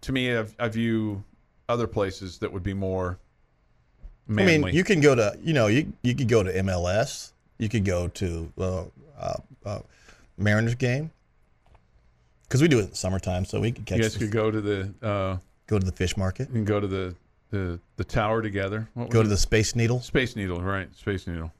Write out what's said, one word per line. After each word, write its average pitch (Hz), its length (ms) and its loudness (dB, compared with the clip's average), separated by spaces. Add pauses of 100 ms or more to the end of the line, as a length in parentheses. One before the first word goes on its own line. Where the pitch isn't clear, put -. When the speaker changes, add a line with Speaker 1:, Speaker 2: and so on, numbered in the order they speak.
Speaker 1:
to - 120 -6
me, 127 240 0
I, 110 80 -2 (140)
I 120 100 0
view 110 520 -2 (460)
other 120 200 -2
places 95 500 -4
that 104 160 -4
would 95 100 -6
be 98 120 -4
more 92 420 -4 (1080)
manly. 190 260 4
Speaker 2:
I 156 60 6
mean, 90 160 0
you 180 100 4
can 180 160 4
go 139 140 8
to, 107 280 2
you 160 100 0
know, 120 140 4
you, 123 240 2 (120)
you 123 120 2
could 127 140 0
go 113 140 6
to 92 120 -2
M 95 140 0
L 87 180 0
S. 107 460 -2 (240)
You 113 120 -2
could 107 160 0
go 87 240 0
to, 82 480 -6
uh, 92 260 -4 (360)
uh, 87 140 -6 (320)
uh, 101 140 -8 (580)
Mariners 110 380 2
game. 127 360 -2 (1400)
'Cause 127 120 4
we 160 60 8
do 143 100 6
it 107 60 4
in 92 80 -10
the - 40 -12
summertime, 92 500 -2
so 107 140 -4
we 107 120 0
could 107 160 -10
catch 113 100 -2
Speaker 1:
You 113 60 2
guys 107 100 0
Speaker 2:
the 101 60 -8
Speaker 1:
could 107 120 -4
go 110 200 2
to 107 100 -2
the, 101 400 -2
uh, 98 360 -2 (280)
Speaker 2:
go 107 140 0
to 92 60 0
the 92 60 -2
fish - 240 -2
market. 98 340 -4
Speaker 1:
and 110 180 -2
go 104 120 2
to 101 60 -2
the, 95 300 -4 (340)
the, 90 300 -4 (160)
the - 80 -4
tower 110 400 0
together. 101 500 -4
What 120 160 -8
Speaker 2:
Go 120 100 4
Speaker 1:
was 110 80 6
Speaker 2:
to 104 40 2
Speaker 1:
it? - 20 2
Speaker 2:
the 98 40 4
Space 110 380 2
Needle. 113 260 2
Speaker 1:
Space - 340 0
Needle, 90 260 -4
right. 95 340 -4
Space 98 300 -4
Needle. 85 340 -6